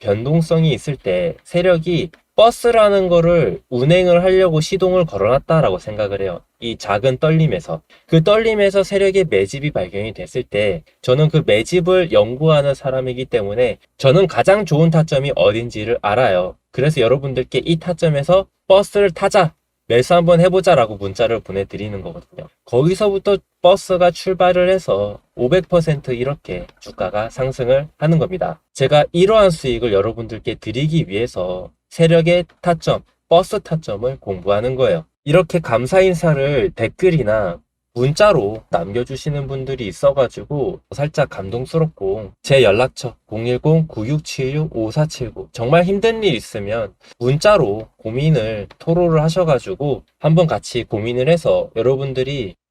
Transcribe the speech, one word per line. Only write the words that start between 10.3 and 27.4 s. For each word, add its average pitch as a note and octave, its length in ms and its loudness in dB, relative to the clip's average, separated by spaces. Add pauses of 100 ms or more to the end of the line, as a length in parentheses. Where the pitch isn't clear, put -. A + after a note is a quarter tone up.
때 G2+ 400 -4 (180)
저는 D3+ 280 2
그 D#3 140 0
매집을 E3 680 0
연구하는 C#3 640 2
사람이기 C3 500 -6
때문에 G#2+ 540 -2 (180)
저는 E3 320 4
가장 G3+ 380 2
좋은 D#3+ 240 4
타점이 D3+ 440 0
어딘지를 A2+ 640 -2
알아요. G2+ 540 0 (160)
그래서 D3 300 0
여러분들께 B2+ 640 -2
이 E3 160 0
타점에서 E3+ 680 0 (220)
버스를 G3+ 420 4
타자, F#3+ 420 0 (360)
매수 B2+ 260 2
한번 E3+ 260 6
해보자라고 F3 560 2
문자를 G2+ 440 -2
보내드리는 G2 640 -8
거거든요. E2+ 440 -16 (200)
거기서부터 F#3+ 720 0 (240)
버스가 F3+ 500 2
출발을 F3+ 580 0
해서 G#2 480 -2 (160)
오백 C#3+ 340 0
퍼센트 D#3+ 440 -2
이렇게 A#2+ 560 -8 (100)
주가가 G#2 520 -8
상승을 C3 580 -2 (100)